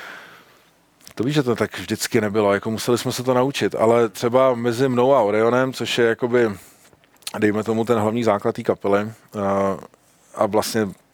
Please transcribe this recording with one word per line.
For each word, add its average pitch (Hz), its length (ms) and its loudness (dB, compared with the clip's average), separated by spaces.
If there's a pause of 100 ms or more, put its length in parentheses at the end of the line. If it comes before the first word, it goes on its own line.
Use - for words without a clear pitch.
(1160)
To 107 100 -4
víš, 147 100 -2
že 151 80 2
to 120 140 0
tak 104 220 -4
vždycky 107 420 -2
nebylo, 104 340 2
jako 101 160 -2
museli 110 280 0
jsme 127 140 -4
se 123 100 -6
to 127 120 0
naučit, 127 400 0
ale 117 340 4
třeba 127 460 2
mezi 120 340 -2
mnou 123 260 4
a 131 60 4
Orionem, 117 520 2
což - 260 -6
je 120 80 4
jakoby, 117 440 0 (880)
dejme 104 260 0
tomu, 113 200 -2
ten 117 140 2
hlavní 110 260 0
základ 107 300 0
té 120 80 -10
kapely, 101 380 0
a, 98 760 -4 (580)
a 107 120 0
vlastně 104 420 0 (260)